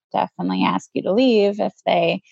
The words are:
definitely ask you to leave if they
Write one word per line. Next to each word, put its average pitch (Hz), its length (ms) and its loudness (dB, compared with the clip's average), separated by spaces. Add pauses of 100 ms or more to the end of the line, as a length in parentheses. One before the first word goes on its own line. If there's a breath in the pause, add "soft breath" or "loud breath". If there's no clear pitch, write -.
(100)
definitely - 540 -2
ask - 300 -2
you - 80 -4
to 185 100 -2
leave 208 480 2
if 185 140 -4 (100)
they 170 480 0